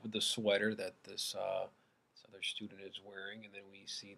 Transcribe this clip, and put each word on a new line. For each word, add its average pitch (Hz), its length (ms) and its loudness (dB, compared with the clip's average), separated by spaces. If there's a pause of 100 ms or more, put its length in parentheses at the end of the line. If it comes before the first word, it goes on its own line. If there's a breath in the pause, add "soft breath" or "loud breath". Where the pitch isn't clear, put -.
with 110 80 -2
the 110 100 2
sweater 104 540 6
that 95 180 -2 (100)
this, - 360 -4
uh, 95 260 2 (480)
this - 140 -20
other 95 160 -8
student 101 420 -4
is 92 180 -8
wearing, 101 420 -8
and 101 80 -18
then 101 180 -12
we 98 160 -18
see 98 300 -8